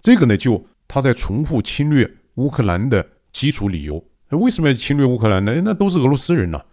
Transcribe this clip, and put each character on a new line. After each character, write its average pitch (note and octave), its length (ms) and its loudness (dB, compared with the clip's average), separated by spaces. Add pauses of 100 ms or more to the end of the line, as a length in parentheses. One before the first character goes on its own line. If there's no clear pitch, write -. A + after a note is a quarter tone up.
这 A#3+ 160 6
个 D#3+ 80 4
呢， G#2+ 100 4
就 G#2+ 260 0 (280)
他 C#3 100 -2
在 C3 140 2
重 A#2 320 -4
复 C#3+ 160 -2
侵 D3 280 -2
略 C#3 220 2 (240)
乌 C3+ 140 -2
克 C3 140 -2
兰 G2 260 0
的 G2+ 160 0 (260)
基 - 180 -4
础 G2+ 200 -4
理 D#2+ 140 -6
由。 D2+ 200 -8 (240)
哎， D3 100 -4
为 A#3+ 140 0
什 F3 100 -6
么 D3+ 60 2
要 C3+ 60 2
侵 C#3+ 240 -2
略 C#3 80 4
乌 B2 120 2
克 A2 120 2
兰 F#2+ 160 2
呢？ A2+ 80 0
哎， E3 100 0
那 G#3+ 100 0
都 G3+ 140 0
是 F3+ 120 0
俄 B2+ 80 2
罗 C#3 100 2
斯 E3+ 180 -2
人 F#2 160 -2
呢。 D2+ 80 -6 (140)